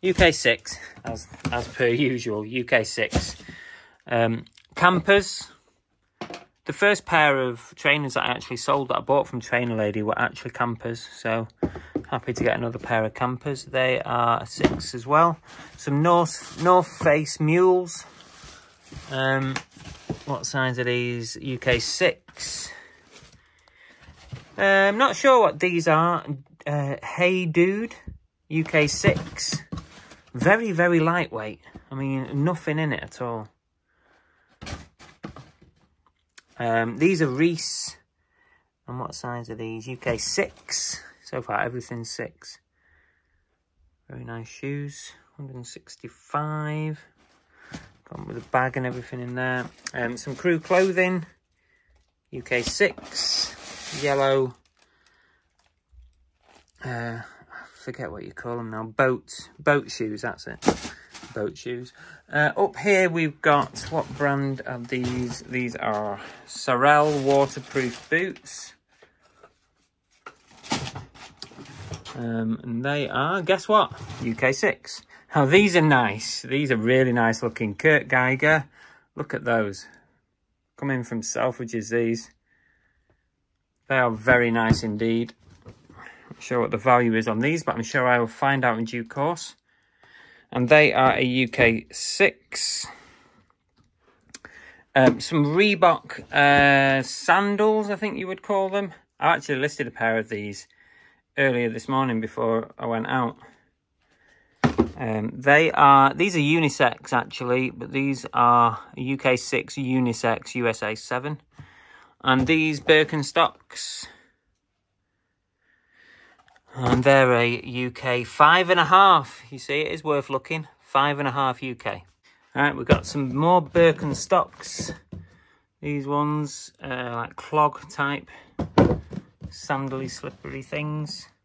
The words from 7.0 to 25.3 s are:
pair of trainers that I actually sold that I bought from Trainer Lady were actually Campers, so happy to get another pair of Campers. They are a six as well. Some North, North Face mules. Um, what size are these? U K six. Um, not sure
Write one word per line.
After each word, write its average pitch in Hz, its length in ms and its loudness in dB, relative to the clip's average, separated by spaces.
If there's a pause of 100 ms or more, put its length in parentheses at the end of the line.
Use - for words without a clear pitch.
pair 151 340 4
of 123 380 -6
trainers 143 380 -2
that - 100 0
I 123 60 -2
actually 123 260 -8
sold 139 320 -2
that - 80 0
I - 20 0
bought 135 260 2
from 123 140 -8
Trainer 120 360 -2
Lady 107 280 -2
were 107 160 -2
actually - 320 -4
Campers, 117 640 -6
so 113 320 -4 (640)
happy 123 240 -6
to 113 100 -4
get 113 140 2
another 113 200 -6
pair 113 280 -2
of 107 80 -4
Campers. 127 500 -6
They 131 380 0
are 120 420 0
a - 20 -10
six - 480 -4
as 120 140 -12
well. 160 320 4 (380)
Some 143 240 0
North, 170 600 2
North 180 280 6 (120)
Face 151 380 2
mules. 180 680 2 (1040)
Um, 135 440 0 (680)
what 127 200 -6
size 131 320 -2
are 127 60 -4
these? 120 580 -4
U 131 160 -6
K 123 220 0
six. - 880 -4 (1900)
Um, 196 400 4
not 233 180 4
sure 262 240 6